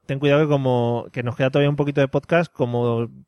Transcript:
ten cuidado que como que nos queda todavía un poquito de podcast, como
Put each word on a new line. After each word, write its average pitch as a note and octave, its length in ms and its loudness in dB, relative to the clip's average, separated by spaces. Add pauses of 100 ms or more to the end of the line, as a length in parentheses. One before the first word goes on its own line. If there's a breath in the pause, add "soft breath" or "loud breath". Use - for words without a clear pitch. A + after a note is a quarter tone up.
ten C#3 140 -6
cuidado C#3+ 240 4
que D#3 40 0
como B2 640 0
que C3 100 -8
nos A#2 140 -6
queda C3 140 0
todavía C#3+ 200 2
un D3 60 0
poquito C#3+ 240 -2
de C3+ 80 2
podcast, E3 460 -2
como A#2+ 560 -2 (180)